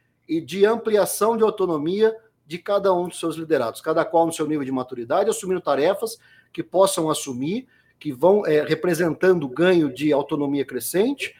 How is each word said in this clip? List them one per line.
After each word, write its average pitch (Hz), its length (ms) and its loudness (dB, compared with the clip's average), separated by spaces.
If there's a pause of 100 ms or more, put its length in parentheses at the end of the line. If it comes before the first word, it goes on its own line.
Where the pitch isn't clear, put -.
(280)
e 160 120 -2
de 160 240 -2
ampliação 220 720 2
de 220 60 -2
autonomia 196 720 0 (320)
de 156 120 -10
cada 196 360 2
um 175 140 -2
dos - 120 -14
seus 160 160 -4
liderados, 151 440 -2
cada 160 240 0
qual 165 220 2
no 160 60 -2
seu 156 140 -4
nível 147 180 -2
de 131 80 -6
maturidade, 127 560 -2
assumindo 185 320 -2
tarefas 165 580 -2 (340)
que 165 100 -8
possam 180 480 2
assumir, 147 560 -6 (320)
que 147 140 -8
vão, 180 340 4
é, 151 160 4
representando 165 880 2
ganho 160 440 2
de 143 200 0
autonomia 143 520 0
crescente, 190 760 -4